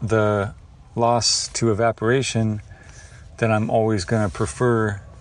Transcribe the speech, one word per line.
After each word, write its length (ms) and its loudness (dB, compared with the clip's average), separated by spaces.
the 540 2
loss 600 0
to 180 2
evaporation, 880 0
then 120 2
I'm 200 0
always 340 2
gonna 240 0
prefer 720 0